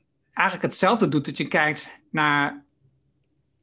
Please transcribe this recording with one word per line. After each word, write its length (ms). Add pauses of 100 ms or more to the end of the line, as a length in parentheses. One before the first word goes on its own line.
(320)
eigenlijk 360
hetzelfde 400
doet, 160
dat 120
je 120
kijkt 520 (100)
naar 540 (1000)